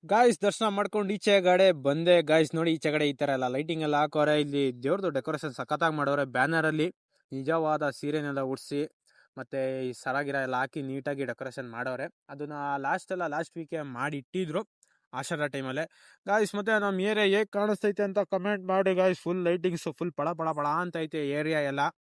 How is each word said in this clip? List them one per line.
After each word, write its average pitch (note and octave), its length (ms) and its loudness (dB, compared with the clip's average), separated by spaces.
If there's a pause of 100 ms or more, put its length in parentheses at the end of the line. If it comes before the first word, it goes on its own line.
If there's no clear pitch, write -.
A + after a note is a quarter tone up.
(100)
ಗಾಯ್ಸ್, A#3 340 6
ದರ್ಶನ G3+ 220 2 (100)
ಮಾಡ್ಕೊಂಡು G3+ 380 0
ಈಚೆ G3+ 220 4 (100)
ಕಡೆ F3+ 200 8 (200)
ಬಂದೆ E3 280 6 (160)
ಗಾಯ್ಸ್. D#3 260 6
ನೋಡಿ, E3 200 0
ಈಚೆ D#3 180 -2
ಕಡೆ D3+ 180 2
ಈ - 80 -4
ಥರ C#3+ 160 0
ಎಲ್ಲ B2+ 180 -2
ಲೈಟಿಂಗ್ D#3+ 320 -4
ಎಲ್ಲ D3 160 2
ಹಾಕೋರೆ. D3+ 400 2
ಇಲ್ಲಿ C#3+ 200 0 (220)
ದೇವ್ರದ್ದು F3+ 320 0
ಡೆಕೋರೇಷನ್ D3+ 420 -4
ಸಖತ್ತಾಗಿ D3+ 420 -2
ಮಾಡೋರೆ. C#3+ 240 0 (120)
ಬ್ಯಾನರಲ್ಲಿ D#3 520 2 (480)
ನಿಜವಾದ D3+ 520 0 (100)
ಸೀರೆನೆಲ್ಲ C#3+ 540 -4
ಉಡ್ಸಿ, C#3+ 300 -6 (560)
ಮತ್ತೆ C3+ 220 -8 (280)
ಈ - 20 -4 (120)
ಸರ C3+ 260 -2
ಗಿರ C#3 80 -4 (100)
ಎಲ್ಲ B2+ 160 -2
ಹಾಕಿ C#3 280 -6
ನೀಟಾಗಿ C#3 420 -4
ಡೆಕೋರೇಷನ್ B2+ 440 -10
ಮಾಡೋರೆ. B2+ 320 -4 (260)
ಅದನ್ನ D3 240 -10 (280)
ಲಾಸ್ಟ್ F3+ 300 -2
ಎಲ್ಲ, F3+ 180 -2
ಲಾಸ್ಟ್ D#3+ 240 -6
ವೀಕೆ D#3+ 240 -8 (160)
ಮಾಡಿ C#3+ 240 -4
ಇಟ್ಟಿದ್ರು F3+ 400 -4 (560)
ಆಷಾಢ D3 240 -4 (140)
ಟೈಮಲ್ಲೇ C3+ 280 -4 (460)
ಗಾಯ್ಸ್. G#3 280 2
ಮತ್ತೆ G#3 140 -2 (140)
ನಮ್ಮ F#3+ 240 0
ಏರಿಯಾ G#3+ 240 2
ಹೇಗೆ G#3 240 0
ಕಾಣಿಸ್ತೈತೆ G#3 500 0
ಅಂತ G3 100 -2 (160)
ಕಾಮೆಂಟ್ F#3+ 380 -2
ಮಾಡಿ F#3+ 300 4
ಗಾಯ್ಸ್. F#3 240 2
ಫುಲ್ F3+ 240 0
ಲೈಟಿಂಗ್ಸ್, F3 380 0 (100)
ಫುಲ್ E3+ 200 -4
ಪಳ D3+ 120 0 (100)
ಪಳ D#3+ 80 0 (100)
ಪಳ D3 80 0 (180)
ಅಂತ F3 120 -6 (100)
ಐತೆ D#3 140 -4 (180)
ಏರಿಯಾ D3+ 240 2 (100)
ಎಲ್ಲ. C#3+ 120 2 (200)